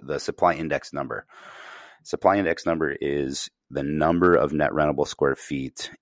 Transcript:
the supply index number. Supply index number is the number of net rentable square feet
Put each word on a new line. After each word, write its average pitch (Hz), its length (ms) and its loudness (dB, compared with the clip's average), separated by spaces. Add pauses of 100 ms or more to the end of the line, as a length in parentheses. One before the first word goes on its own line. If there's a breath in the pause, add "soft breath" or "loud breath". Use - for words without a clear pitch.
the 71 120 -4
supply 87 340 0
index 71 400 -6
number. 71 320 -8 (800 loud breath)
Supply - 340 2
index 85 280 0
number 78 260 0
is 69 580 -4 (200)
the 69 140 -4
number 82 520 4
of 73 180 2
net 73 180 0
rentable 73 360 0
square 69 280 0
feet - 560 -8 (100)